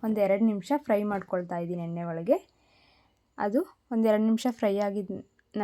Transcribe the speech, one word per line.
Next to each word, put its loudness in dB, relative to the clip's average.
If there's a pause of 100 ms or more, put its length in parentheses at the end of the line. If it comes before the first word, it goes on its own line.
ಒಂದೆರಡು 2
ನಿಮಿಷ -4 (160)
ಫ್ರೈ 4 (120)
ಮಾಡ್ಕೊಳ್ತಾ -4
ಇದ್ದೀನಿ -6
ಎಣ್ಣೆ -6 (100)
ಒಳಗೆ. 2 (1040)
ಅದು 2 (300)
ಒಂದೆರಡು 4
ನಿಮಿಷ 0 (160)
ಫ್ರೈ 2 (140)
ಆಗಿದ -6 (420)